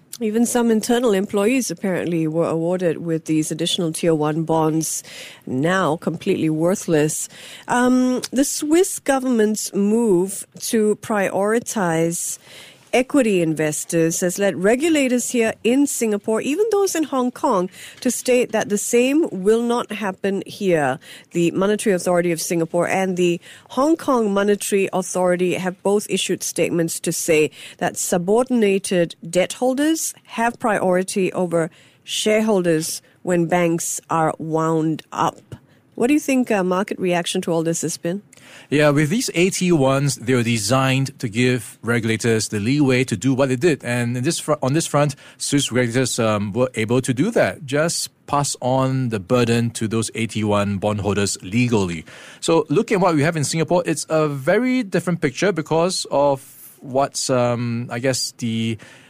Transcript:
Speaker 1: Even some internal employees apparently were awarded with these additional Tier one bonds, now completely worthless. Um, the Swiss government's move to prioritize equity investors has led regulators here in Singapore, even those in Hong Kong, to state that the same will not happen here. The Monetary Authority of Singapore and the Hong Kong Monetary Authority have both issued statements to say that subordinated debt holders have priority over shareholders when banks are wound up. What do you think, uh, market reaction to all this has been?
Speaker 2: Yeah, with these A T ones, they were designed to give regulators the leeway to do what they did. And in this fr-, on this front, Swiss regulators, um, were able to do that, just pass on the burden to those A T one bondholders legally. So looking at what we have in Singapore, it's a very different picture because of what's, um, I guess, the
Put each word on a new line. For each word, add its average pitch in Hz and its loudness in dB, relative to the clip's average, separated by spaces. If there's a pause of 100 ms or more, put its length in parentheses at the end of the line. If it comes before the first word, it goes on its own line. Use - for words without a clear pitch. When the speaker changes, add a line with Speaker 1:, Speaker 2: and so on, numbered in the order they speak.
(200)
Speaker 1:
Even 226 2
some 233 2
internal 233 2
employees 202 0
apparently 165 -2
were 160 0
awarded 165 0
with 165 -4
these 156 0
additional 165 -2
Tier 165 2
one 151 0
bonds, 160 0 (420)
now 160 0
completely 165 -2
worthless. 156 0 (380)
Um, 254 2 (100)
the 262 0
Swiss 320 0
government's 247 0
move 202 2 (140)
to 214 2
prioritize 190 -2 (540)
equity 226 2
investors 160 0
has 175 -2
led 196 2
regulators 262 2
here 226 0 (120)
in 262 4
Singapore, 220 -2
even 330 0
those 392 0
in 330 0
Hong 254 -2
Kong, 190 0 (300)
to - -4
state 247 0
that 214 -2
the 202 0
same 262 2
will 208 2
not 240 -2
happen 196 -4
here. 151 0 (320)
The 170 2
Monetary 202 0
Authority 175 2
of 160 -2
Singapore 170 -2
and 190 0
the 175 2 (300)
Hong 302 2
Kong 233 0
Monetary 202 0
Authority 180 0
have 180 -6
both 202 0
issued - -4
statements 170 -2
to 175 -4
say 156 2 (280)
that - -4
subordinated 196 0 (120)
debt - 0
holders 285 0 (120)
have 233 -2
priority 190 0
over 165 -2 (340)
shareholders 196 0 (200)
when 170 0
banks 170 0
are 165 0
wound 160 0
up. - -4 (400)
What 240 0
do 294 2
you 302 2
think, 254 0
uh, 196 2
market 185 -2
reaction 175 -2
to 180 -2
all 165 0
this 165 -2
has 156 -6
been? 185 -6 (460)
Speaker 2:
Yeah, 147 4
with 147 2
these 240 -2
A 180 2
T 180 0
ones, 139 2
they 120 -2
were 120 2
designed 131 0
to 127 -4
give 123 -2
regulators 110 0
the 107 -4
leeway 131 2
to 117 -2
do 131 0
what 131 2
they 131 0
did. 143 0
And 120 -2
in 123 -4
this 165 -2
fr-, 151 -2
on 131 0
this 160 0
front, 147 2 (240)
Swiss - 0
regulators, 123 0
um, 107 0
were 123 0
able 110 0
to 127 -2
do 165 0
that, 131 0
just 147 -2 (160)
pass 143 -2
on 131 0
the 107 -4
burden 117 2
to 113 -4
those 110 -2
A 113 -2
T 110 -6
one 101 0
bondholders 101 0
legally. 101 0 (360)
So 165 2
looking 208 2
at 180 0
what 180 4
we 143 2
have 165 0
in 147 -2
Singapore, 165 0
it's 160 -2
a 156 2
very 208 0
different 180 -2
picture 160 0
because 165 0
of 139 2 (380)
what's, 135 -2
um, 120 0
I 120 -6
guess, 127 -2
the 113 -2 (320)